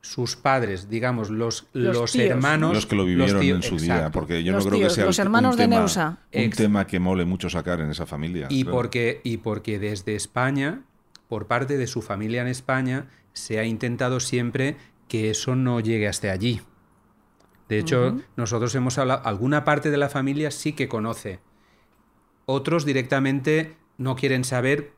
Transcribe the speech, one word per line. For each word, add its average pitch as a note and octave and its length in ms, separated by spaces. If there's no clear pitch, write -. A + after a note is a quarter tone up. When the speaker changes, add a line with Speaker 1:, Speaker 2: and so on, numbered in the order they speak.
Speaker 1:
sus - 340
padres, G#2 540
digamos, A2+ 400
los, A2+ 420
Speaker 2:
Los A#2+ 240
Speaker 1:
los A#2+ 160
Speaker 2:
tíos, - 160
¿no? - 80
Speaker 1:
hermanos, D#3 400
Speaker 3:
Los G#2+ 120
que G#2+ 100
lo F#2+ 80
vivieron F2+ 300
Speaker 1:
los G2 60
tíos, F2+ 140
Speaker 3:
en F2 80
su F2 200
día, F2 120
Speaker 1:
exacto. D#2+ 240
Speaker 3:
porque E2 240
yo F2+ 80
Speaker 2:
Los G2 140
Speaker 3:
no G2 40
creo G2+ 100
que G2 60
Speaker 2:
tíos, - 100
Speaker 3:
sea G2+ 100
Speaker 2:
los F#2 140
Speaker 3:
el, G3+ 40
Speaker 2:
hermanos A#3 320
Speaker 3:
un - 40
Speaker 2:
de A#3+ 40
Speaker 3:
tema, A#3 140
Speaker 2:
Neusa. F3+ 300
Speaker 3:
un C3 80
Speaker 1:
Ex- A#2 160
Speaker 3:
tema G#2 280
que F#2 140
mole F2+ 240
mucho F2+ 260
sacar F2 300
en D2+ 100
esa D2+ 160
familia, D#2+ 440
Speaker 1:
Y C3+ 140
Speaker 3:
claro. C3 140
Speaker 1:
porque, A#2 460
y A2+ 140
porque G#2 420
desde G#2 360
España, C#3 680
por G#2 180
parte C3 300
de B2 100
su A2+ 140
familia G#2+ 400
en B2 80
España, B2+ 580
se - 280
ha A2+ 60
intentado A#2+ 540
siempre B2 560
que A2 220
eso A#2+ 260
no B2 240
llegue A2 300
hasta G2 240
allí. G2+ 260
De G#2+ 120
hecho, C3 340
Speaker 2:
Ujú. C4+ 80
Speaker 1:
nosotros A#2 380
hemos B2+ 220
hablado, C3 280
alguna B2 400
parte D3 260
de C#3+ 60
la C#3+ 100
familia C#3 440
sí D3+ 200
que C#3+ 160
conoce. A2 540
Otros C#3 400
directamente C#3 920
no B2+ 180
quieren B2+ 300
saber C3 520